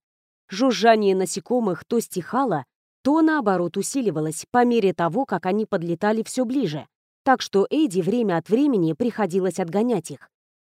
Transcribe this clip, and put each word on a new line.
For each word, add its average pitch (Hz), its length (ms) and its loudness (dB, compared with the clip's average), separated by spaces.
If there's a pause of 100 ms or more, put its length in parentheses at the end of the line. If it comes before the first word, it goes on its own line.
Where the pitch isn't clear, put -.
(480)
Жужжание 214 640 4
насекомых 190 720 -2
то 233 160 -2
стихало, 185 640 -4 (380)
то, 302 200 2
наоборот, 202 540 0
усиливалось 185 760 -4
по 240 140 2
мере 226 280 2
того, 170 320 -2
как 185 220 -6
они 202 200 0
подлетали 190 560 -2
всё 254 220 -4
ближе, 220 420 -4 (380)
так 254 160 2
что - 300 0
Эдди 233 300 0
время 190 380 0
от 160 100 -6
времени 214 440 2
приходилось 190 680 -2
отгонять 196 500 -2
их. - 180 -18 (400)